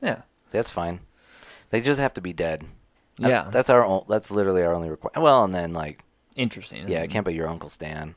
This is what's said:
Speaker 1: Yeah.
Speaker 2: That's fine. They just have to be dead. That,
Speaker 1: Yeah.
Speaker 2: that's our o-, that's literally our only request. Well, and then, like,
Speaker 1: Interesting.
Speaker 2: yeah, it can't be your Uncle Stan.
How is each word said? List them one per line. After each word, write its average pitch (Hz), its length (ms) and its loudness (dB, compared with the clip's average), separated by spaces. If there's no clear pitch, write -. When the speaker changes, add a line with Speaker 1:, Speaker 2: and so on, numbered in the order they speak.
Speaker 1:
Yeah. 117 200 -4
Speaker 2:
That's 113 180 -2
fine. 85 320 -6
They 113 100 2
just 139 180 2
have 135 140 0
to 98 80 -10
be 90 120 -6
dead. 80 320 -2
That, 113 120 2
Speaker 1:
Yeah. 110 220 2
Speaker 2:
that's 123 180 2
our 123 160 8
o-, 95 220 0
that's 107 240 0
literally 95 320 2
our 85 100 2
only 85 160 -4
request. - 280 -8
Well, 143 260 6
and 92 100 0
then, 85 200 -4
like, 78 300 -8
Speaker 1:
Interesting. 98 500 -6
Speaker 2:
yeah, 82 140 -2
it 82 80 -4
can't 104 160 -2
be 87 80 -2
your 80 160 -4
Uncle 82 200 -10
Stan. 78 460 -12